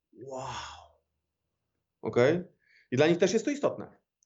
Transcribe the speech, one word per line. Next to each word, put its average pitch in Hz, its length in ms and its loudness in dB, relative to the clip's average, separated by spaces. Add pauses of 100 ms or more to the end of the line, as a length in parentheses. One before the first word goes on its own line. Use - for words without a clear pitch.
(140)
wow. 131 340 -12 (1500)
Okej? 131 420 2 (480)
I 127 60 0
dla 151 100 6
nich 170 100 4
też 190 160 4
jest 220 120 0
to 294 60 -2
istotne, - 460 -6 (280)